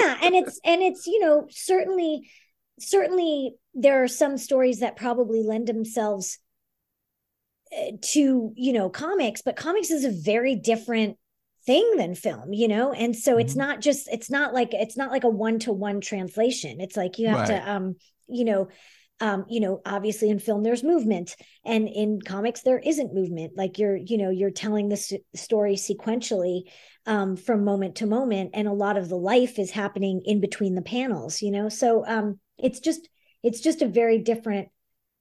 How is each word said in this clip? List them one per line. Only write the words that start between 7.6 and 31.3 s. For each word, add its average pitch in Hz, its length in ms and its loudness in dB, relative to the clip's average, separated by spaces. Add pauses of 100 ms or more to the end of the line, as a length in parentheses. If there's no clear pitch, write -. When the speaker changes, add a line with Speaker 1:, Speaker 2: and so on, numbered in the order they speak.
Speaker 1:
eh, - 300 -6
to, 262 560 2
you 254 160 -2
know, 196 180 0
comics, 294 520 -4
but 240 120 -2
comics 349 360 -2
is 285 140 0
a 254 60 0
very 214 460 0
different 220 600 -2 (480)
thing 403 320 6
than 180 160 0
film, 160 400 -6
you 220 140 2
know? 233 260 2
And 233 220 0
so 240 240 4
it's 233 140 2
Speaker 2:
Mm-hmm. 247 80 0
Speaker 1:
not 277 200 -2
just, 285 280 0
it's 226 200 -6
not 277 240 0
like, 240 220 0
it's 220 220 -2
not 262 160 -4
like 262 100 0
a 247 60 4
one-to-one 214 720 0
translation. 196 800 -2
It's 190 160 -8
like, 185 240 -4
you 226 80 2
have - 200 2
Speaker 2:
Right. 196 160 0
Speaker 1:
to, 202 60 -4
um, 190 240 -2 (320)
you 240 180 -2
know, 196 240 0 (520)
um, 196 280 -2
you 233 120 -2
know, 196 260 0
obviously 208 420 -2
in 202 120 0
film, 214 240 -2
there's 240 180 0
movement, 220 540 0 (280)
and 220 240 0
in 214 320 -2
comics, 202 420 -4
there 254 180 2
isn't 285 340 -2
movement. 170 420 -4
Like, 190 220 -4
you're, 202 160 2
you 190 240 -2
know, 190 120 0
you're 190 200 0
telling 208 380 -2
the 208 80 0
s-, - 160 -6 (240)
story 208 400 0
sequentially, 196 840 -2 (440)
um, 196 300 0
from 214 280 0
moment 196 320 0
to 220 100 -4
moment. 208 480 0
And 208 120 -2
a 202 60 0
lot 202 240 0
of 180 120 -2
the 180 80 -4
life 233 440 2
is 190 100 -2
happening 196 540 -2
in 208 160 2
between 196 340 0
the 180 80 -2
panels, 214 600 -4